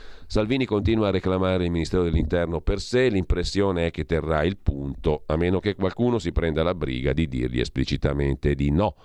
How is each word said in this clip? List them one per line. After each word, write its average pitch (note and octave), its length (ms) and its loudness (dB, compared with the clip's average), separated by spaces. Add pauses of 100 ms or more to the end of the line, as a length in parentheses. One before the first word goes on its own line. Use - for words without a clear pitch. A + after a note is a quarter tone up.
(260)
Salvini A2+ 400 0
continua G#2 440 2
a - 20 2
reclamare F#2 540 0
il F2 60 0
Ministero E2+ 320 0
dell'Interno E2 560 0
per G2 200 -2
sé, B2+ 280 2
l'impressione F#2 800 0
è E2+ 40 -2
che D2+ 140 -6
terrà D#2 380 0
il F#2+ 140 0
punto, C#2 680 -2
a D2+ 120 0
meno F2+ 220 2
che G2+ 160 -2
qualcuno A2+ 420 0
si - 140 -4
prenda D#2+ 320 0
la F2+ 120 0
briga C2+ 380 -2
di D#2 140 2
dirgli B1 320 -2
esplicitamente C#2 960 -2
di C#2+ 160 0
no. G2 340 0